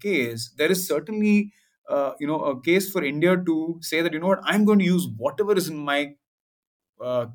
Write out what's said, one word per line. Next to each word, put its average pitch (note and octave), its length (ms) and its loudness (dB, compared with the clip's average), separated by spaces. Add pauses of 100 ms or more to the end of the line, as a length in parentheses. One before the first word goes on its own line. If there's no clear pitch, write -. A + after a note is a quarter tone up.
case, A#2+ 560 -4
there D#3 120 2
is F3+ 160 -2
certainly, G#3 640 0 (360)
uh, C#3 320 -2
you D3 60 -4
know, D3+ 140 -2
a C#3 200 -4
case F#3+ 300 2
for E3+ 140 -2
India D#3 320 2
to E3 440 -2
say D#3+ 220 -2
that, E3+ 100 -2
you D#3 60 -4
know E3+ 80 -4
what, F#3+ 160 2
I'm G3 220 2
going G#3 160 6
to F#3 40 4
use E3+ 320 2
whatever F#3+ 400 0
is D#3 120 -2
in D#3 100 -8
my, C#3+ 360 -2 (840)
uh, B2 340 -2